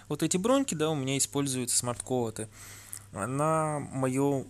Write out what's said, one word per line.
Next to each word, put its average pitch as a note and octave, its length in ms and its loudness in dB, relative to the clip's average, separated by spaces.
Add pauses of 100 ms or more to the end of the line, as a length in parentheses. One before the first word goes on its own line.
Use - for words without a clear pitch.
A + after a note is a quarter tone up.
Вот D3 140 -2
эти D#3+ 140 2
броньки, B3+ 380 4
да, D3+ 160 2
у D#3+ 40 2
меня C3+ 220 0
используются C3 600 0
смарт-коуты A#2+ 720 -2 (600)
на D3 680 0
мое, C3+ 680 0